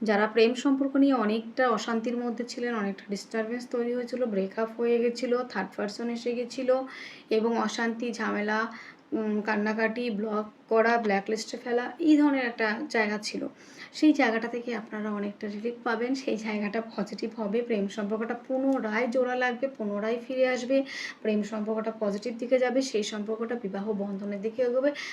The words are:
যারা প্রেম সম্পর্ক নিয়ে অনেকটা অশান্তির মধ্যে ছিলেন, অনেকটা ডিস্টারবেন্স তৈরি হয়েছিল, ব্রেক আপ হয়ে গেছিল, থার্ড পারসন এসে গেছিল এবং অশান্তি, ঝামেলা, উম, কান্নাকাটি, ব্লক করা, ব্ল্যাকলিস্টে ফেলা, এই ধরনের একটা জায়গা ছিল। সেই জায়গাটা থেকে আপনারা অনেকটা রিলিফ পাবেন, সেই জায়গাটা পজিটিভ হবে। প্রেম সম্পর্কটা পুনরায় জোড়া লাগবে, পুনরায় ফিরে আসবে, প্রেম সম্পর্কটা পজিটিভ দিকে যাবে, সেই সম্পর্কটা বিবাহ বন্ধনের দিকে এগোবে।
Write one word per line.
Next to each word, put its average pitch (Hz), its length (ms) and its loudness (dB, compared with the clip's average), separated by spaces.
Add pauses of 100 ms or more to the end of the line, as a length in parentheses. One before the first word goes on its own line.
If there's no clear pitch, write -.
যারা 208 240 4
প্রেম 226 280 4
সম্পর্ক 269 420 2
নিয়ে 277 180 6
অনেকটা 226 560 2
অশান্তির 226 460 0
মধ্যে 240 280 -4
ছিলেন, 240 300 -4
অনেকটা 202 360 -4
ডিস্টারবেন্স 226 600 -4
তৈরি 240 240 0
হয়েছিল, 247 300 -2
ব্রেক 196 340 -2
আপ 226 180 0
হয়ে 233 220 2
গেছিল, 240 340 0 (160)
থার্ড 196 280 -4
পারসন 208 340 -4
এসে 233 240 -4
গেছিল 247 360 -2 (600)
এবং 220 280 2
অশান্তি, 226 540 -2
ঝামেলা, 208 480 0 (520)
উম, 214 280 0
কান্নাকাটি, 220 680 0
ব্লক 214 360 -2 (220)
করা, 226 300 6
ব্ল্যাকলিস্টে 214 580 0
ফেলা, 240 420 -2
এই 311 180 8
ধরনের 277 280 6
একটা 226 340 0 (120)
জায়গা 214 280 2
ছিল। 214 300 -6 (440)
সেই 311 200 6
জায়গাটা 233 360 2
থেকে 240 280 -6
আপনারা 214 360 -6
অনেকটা 202 340 -6
রিলিফ 208 280 -4 (100)
পাবেন, 240 300 0
সেই 226 220 -2
জায়গাটা 214 440 -2 (160)
পজিটিভ 220 440 -6
হবে। 220 220 0
প্রেম 214 260 0
সম্পর্কটা 220 460 -4
পুনরায় 254 760 0
জোড়া 247 280 0
লাগবে, 247 320 0
পুনরায় 214 500 -2 (100)
ফিরে 262 200 2
আসবে, 254 360 2 (380)
প্রেম 214 200 2
সম্পর্কটা 220 580 -2
পজিটিভ 214 380 -2
দিকে 254 200 2
যাবে, 247 240 2
সেই 220 200 0
সম্পর্কটা 220 520 -4
বিবাহ 202 380 -4
বন্ধনের 202 500 -4
দিকে 220 200 -2
এগোবে। 254 280 4 (220)